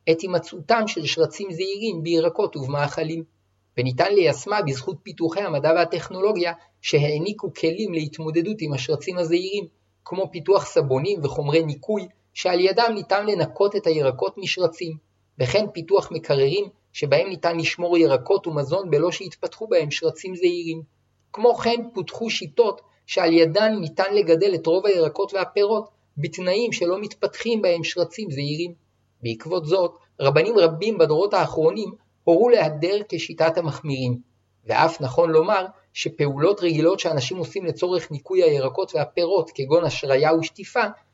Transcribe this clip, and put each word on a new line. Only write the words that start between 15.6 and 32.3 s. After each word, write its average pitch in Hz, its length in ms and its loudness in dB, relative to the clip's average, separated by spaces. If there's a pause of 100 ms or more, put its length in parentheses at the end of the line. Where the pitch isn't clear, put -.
פיתוח 190 380 0
מקררים, 151 540 0 (280)
שבהם 151 360 0
ניתן 170 280 -4
לשמור 170 400 0
ירקות 160 500 2
ומזון 160 420 -4
בלא 160 220 2
שיתפתחו 185 560 -10
בהם 165 240 2
שרצים 165 440 -4
זעירים. 170 460 -2 (520)
כמו 226 220 4
כן, 233 260 -2 (120)
פותחו 214 360 -8
שיטות 196 520 -2 (240)
שעל 175 280 0
ידן 170 460 4
ניתן 190 340 -2
לגדל 185 420 4
את 165 120 -4
רוב 185 180 2
הירקות 190 480 2
והפירות, 202 560 0 (280)
בתנאים 185 540 -2
שלא 190 300 -2
מתפתחים 214 600 -4
בהם 175 220 0
שרצים 175 480 -4
זעירים. 151 420 -6 (500)
בעקבות 151 420 -6
זאת, 175 260 0 (280)
רבנים 156 380 2
רבים 175 400 2
בדורות 165 360 0
האחרונים 180 580 0 (320)
הורו 180 260 4